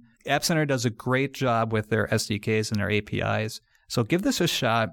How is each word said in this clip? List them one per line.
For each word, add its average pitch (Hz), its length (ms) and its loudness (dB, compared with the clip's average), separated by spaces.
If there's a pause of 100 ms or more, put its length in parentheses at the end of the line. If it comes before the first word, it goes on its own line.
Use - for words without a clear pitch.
(260)
App 143 200 0
Center 156 200 2
does 131 200 0
a 123 40 2
great 127 440 0
job 113 400 0
with 107 160 -2
their 107 220 2
S 110 160 2
D 101 120 -2
Ks 110 320 0
and 104 80 0
their 98 100 -2
A 104 120 2
P 104 180 -6
Is. 107 400 -2 (300)
So 123 140 0
give 170 180 0
this 269 180 0
a 175 80 2
shot. 113 460 2